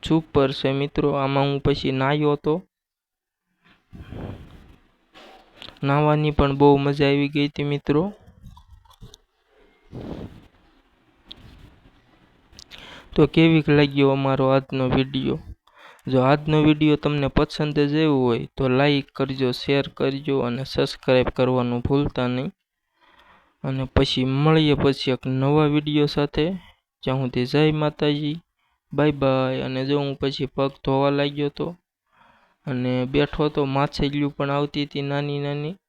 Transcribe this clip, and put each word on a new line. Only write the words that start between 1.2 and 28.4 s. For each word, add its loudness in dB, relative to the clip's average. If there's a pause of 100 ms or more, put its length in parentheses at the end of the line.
હું -2
પછી 0
નાહ્યો 0
હતો. -2 (3250)
નાહવાની 2
પણ 2
બહુ 8
મજા 0
આવી 2
ગઈ -2
હતી -6
મિત્રો. -2 (4000)
તો 4
કેવીક 4
લાગ્યો 4
અમારો 0
આજનો 0
વીડિયો? -2 (680)
જો 2
આજનો 2
વીડિયો 4
તમને -2
પસંદ -2
જ 0
આવ્યો 2
હોય 0
તો 0
લાઈક 2
કરજો, -2
શેર -2
કરજો -2
અને -4
સબસ્ક્રાઇબ 0
કરવાનું 0
ભૂલતા -2
નહીં. -6 (1120)
અને -4
પછી -2
મળીએ 2
પછી 0
એક -4
નવા 2
વીડિયો 0
સાથે. -2 (480)
ત્યાં -2
સુધી -2
જય 4
માતાજી, -2 (560)